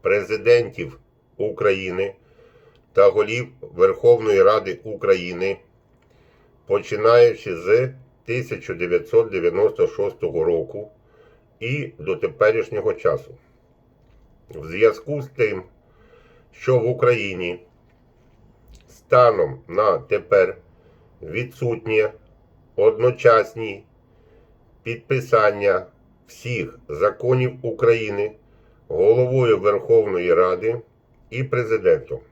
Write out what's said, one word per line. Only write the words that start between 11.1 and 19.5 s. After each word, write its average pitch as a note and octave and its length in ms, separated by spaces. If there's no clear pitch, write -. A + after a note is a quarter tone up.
і C3+ 400
до F2+ 160
теперішнього G#2 760
часу. - 420
В D2 180
зв'язку A2 540
з C3 60
тим, G#2 360
що C3 280
в A2+ 80
Україні G2+ 800
станом G#2 800